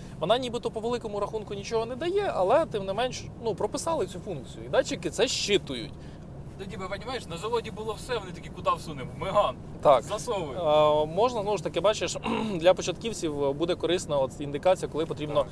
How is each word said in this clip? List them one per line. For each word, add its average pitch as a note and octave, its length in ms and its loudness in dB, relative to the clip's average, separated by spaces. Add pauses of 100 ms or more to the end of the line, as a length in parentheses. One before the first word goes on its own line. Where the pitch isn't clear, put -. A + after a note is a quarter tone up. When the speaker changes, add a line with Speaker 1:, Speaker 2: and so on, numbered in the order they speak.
(200)
Speaker 1:
Вона G3+ 180 4
нібито A#3+ 340 -4
по A3+ 80 -6
великому A3+ 400 -2
рахунку G3+ 340 -4
нічого A3 320 -2
не B3 100 -6
дає, F4+ 400 0
але G#3+ 300 4
тим G3 200 -4
не F#3+ 80 -2
менш, A#3 300 -4 (200)
ну, A3 120 -2
прописали B3+ 520 -2
цю F3+ 120 -10
функцію, C#3 460 -10
і B2+ 40 -10
датчики A#3+ 400 0
це A3+ 180 2
щитують. D3 640 0 (680)
Speaker 2:
Ну, G3 60 -10
типу, F#3+ 240 -8
понімаєш, A3 380 -6
на E3 100 -8
заводі A3 340 -2
було G#3+ 220 -6
все, B3 240 -4
вони F#3 140 -8
такі: D#3 180 -10
«Куди F3 280 -2
всунемо? C#3 400 -8
В - 40 -8
Меган. F#3 340 2 (260)
Speaker 1:
Так. C3+ 220 8
Speaker 2:
Засовуємо». D3+ 1000 4
Speaker 1:
Е, D#3+ 120 -4
можна, A#3 260 4
знову G3+ 160 0
ж D#3 60 -6
таки, E3+ 180 -2
бачиш, F#3+ 360 2 (200)
<clears throat> A3 180 -2
для E3+ 180 8
початківців E3 800 -2
буде E3+ 220 0
корисна E3 420 0
от C3 140 2 (100)
індикація, D3 500 2
коли D#3+ 140 -2
потрібно D3 380 0
Speaker 2:
Так. - 80 -6